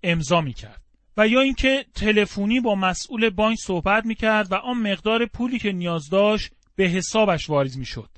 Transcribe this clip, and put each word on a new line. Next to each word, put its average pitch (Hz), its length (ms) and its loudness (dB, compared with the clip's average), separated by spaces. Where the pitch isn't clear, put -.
امضا 170 380 2
می‌کرد. 120 420 -10
و 214 120 4
یا 247 120 4
اینکه 269 540 2
تلفنی 208 680 0
با 226 140 0
مسئول 196 560 -2
بانک 214 280 0
صحبت 196 480 0
می‌کرد 214 460 0
و - 20 0
آن 240 240 -4
مقدار 220 480 0
پولی 240 320 -4
که 202 140 -2
نیاز 170 380 -4
داشت 208 420 2
به 190 100 2
حسابش 180 640 0
واریز 135 280 0
می‌شد. 123 380 -10